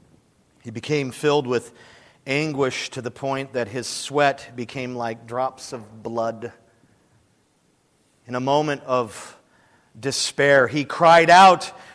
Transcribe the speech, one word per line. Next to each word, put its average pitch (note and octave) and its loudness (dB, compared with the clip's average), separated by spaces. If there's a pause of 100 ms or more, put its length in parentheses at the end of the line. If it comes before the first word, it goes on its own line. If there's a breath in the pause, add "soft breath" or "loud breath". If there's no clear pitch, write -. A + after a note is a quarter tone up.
(640)
He A#2+ -14
became C3 -6
filled C#3+ 0
with A#2+ -4 (520 soft breath)
anguish C#3 -4
to C3+ -12
the A#2 -10
point C3+ -8
that A#2+ -4
his A#2 -10
sweat - -2
became B2 -10
like A#2 -10
drops B2+ -8
of A2 -18
blood. A2+ -8 (1700)
In A#2+ -10
a B2+ -2
moment C#3+ -2
of B2 -4 (640)
despair, C3+ 2
he C#3 -4
cried E3 6
out F3+ 8 (240 loud breath)